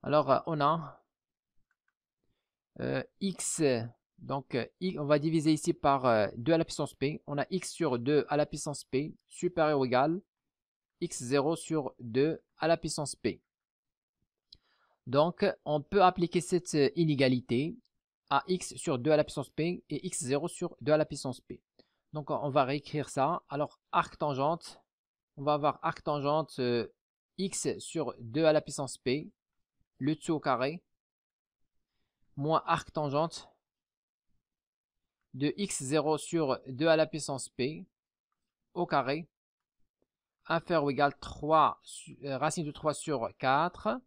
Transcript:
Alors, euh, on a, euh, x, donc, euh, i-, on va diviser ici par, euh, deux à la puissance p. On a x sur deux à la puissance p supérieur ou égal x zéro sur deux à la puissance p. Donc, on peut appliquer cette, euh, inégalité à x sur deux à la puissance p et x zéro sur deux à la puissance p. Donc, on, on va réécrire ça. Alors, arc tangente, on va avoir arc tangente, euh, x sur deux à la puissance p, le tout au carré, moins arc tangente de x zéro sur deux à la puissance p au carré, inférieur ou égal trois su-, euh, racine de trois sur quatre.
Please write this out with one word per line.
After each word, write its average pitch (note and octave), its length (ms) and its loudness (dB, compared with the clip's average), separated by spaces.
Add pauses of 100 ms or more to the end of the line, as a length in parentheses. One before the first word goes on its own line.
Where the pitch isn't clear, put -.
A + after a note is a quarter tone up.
Alors, C#3+ 260 2
euh, C3 160 6
on D#3 160 -2
a, D3+ 400 -2 (1800)
euh, C3 200 -4 (180)
x, F#3 440 -4 (560)
donc, C3+ 340 -8
euh, A#2 140 -2 (120)
i-, F3 200 -4
on D3 60 -4
va D3+ 120 4
diviser D#3 360 2
ici D#3+ 200 0
par, C#3 320 2
euh, A2 300 6
deux A#2+ 180 0
à D#3+ 60 4
la E3 60 2
puissance - 280 -6
p. C#3+ 320 -4
On C#3+ 140 -6
a C3+ 100 -2
x F3+ 220 -4
sur C3 260 0
deux C#3 320 4
à D3 80 2
la D3 80 2
puissance D3 380 -10
p C#3+ 320 -4 (120)
supérieur D#3 520 0
ou C3+ 60 2
égal C#3 360 2 (800)
x E3+ 220 -8
zéro C#3 320 2
sur D3+ 440 -4
deux C3 440 0 (160)
à D#3 80 0
la E3 100 4
puissance D3+ 380 -6
p. - 260 -4 (1700)
Donc, D3+ 360 2 (220)
on D3 160 -2
peut G3 220 2
appliquer F3 380 2
cette, - 340 -2
euh, C#3+ 200 6
inégalité C#3 800 2 (540)
à C#3 180 2
x F#3 300 -2
sur C#3+ 200 -2
deux B2+ 140 2
à D3+ 60 6
la D3+ 60 4
puissance - 260 -6
p E3+ 400 -4
et D3+ 180 -6
x - 160 -6
zéro C#3+ 240 0
sur - 340 -8
deux C3+ 120 2
à D3+ 40 6
la D#3 80 2
puissance C#3 340 -8
p. - 220 -18 (520)
Donc, D3+ 180 -8
on, D3 40 0
on C3 140 -2
va C#3 140 4
réécrire C#3 460 -4
ça. C#3+ 380 0
Alors, D3 320 -6 (120)
arc - 260 0
tangente, D3 640 -2 (560)
on C#3+ 60 -10
va D3 100 2
avoir D3 300 0
arc - 200 -4
tangente, D3 560 0
euh, A#2+ 280 2 (500)
x D#3 400 -2
sur B2+ 420 -6
deux A#2+ 260 0
à D#3 80 8
la D3+ 80 4
puissance - 360 -10
p, D3+ 320 -2 (720)
le D3 160 0
tout D#3+ 180 -4
au D3+ 60 -2
carré, C#3 420 -2 (1500)
moins D3 300 0
arc - 260 -2
tangente D3+ 580 -2 (1800)
de C#3 240 -2
x F#3+ 260 -6
zéro D3 340 0
sur C#3+ 500 -2
deux C3+ 200 -2
à D#3+ 80 6
la D#3+ 100 4
puissance C#3+ 440 -8
p D#3+ 360 -6 (880)
au F3 140 -4
carré, D3 400 -2 (1200)
inférieur D#3+ 380 0
ou C#3+ 40 2
égal C#3 300 2
trois D3+ 640 2
su-, - 400 -18
euh, C3+ 140 -4
racine D#3 280 -2
de D3 60 -8
trois D3+ 220 -2
sur B2+ 440 -4
quatre. E3+ 680 0